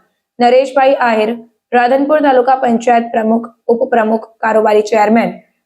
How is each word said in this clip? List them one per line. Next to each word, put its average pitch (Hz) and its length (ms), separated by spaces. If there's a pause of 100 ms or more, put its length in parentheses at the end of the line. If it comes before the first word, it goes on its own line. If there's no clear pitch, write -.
(400)
નરેશભાઈ 269 560
આહિર, 226 340 (440)
રાધનપુર 269 480
તાલુકા 262 340
પંચાયત 233 560
પ્રમુખ, 226 360 (200)
ઉપપ્રમુખ, 233 600 (100)
કારોબારી 214 440
ચેરમેન, 208 520 (320)